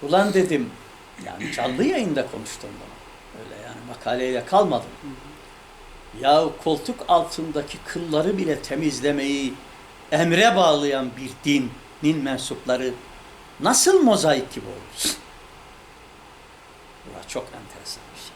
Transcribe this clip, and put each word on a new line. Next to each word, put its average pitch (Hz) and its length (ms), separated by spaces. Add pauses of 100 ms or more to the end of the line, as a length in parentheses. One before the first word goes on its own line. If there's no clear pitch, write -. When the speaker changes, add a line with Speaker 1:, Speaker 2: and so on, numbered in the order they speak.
Speaker 1:
"Ulan," 185 320
dedim, 170 360 (560)
yani 95 260
canlı 139 320
yayında 226 480
konuştum - 420
bunu. 98 180 (540)
Öyle 104 220
yani 117 100 (100)
makaleyle 123 580
kalmadım. 185 440 (120)
Speaker 2:
Hı 147 60
hı. - 1160
Speaker 1:
"Ya 151 220 (180)
koltuk 160 440
altındaki 165 800
kılları 170 520
bile 165 240
temizlemeyi 143 920 (580)
emre 170 440
bağlayan 143 640
bir 131 140 (140)
dinin 143 800
mensupları 131 680 (680)
nasıl 311 440
mozaik 156 500
gibi 107 120
olur?" - 480 (1900)
Burası - 220
çok 120 160
enteresan - 600 (120)
bir - 60
şey. - 140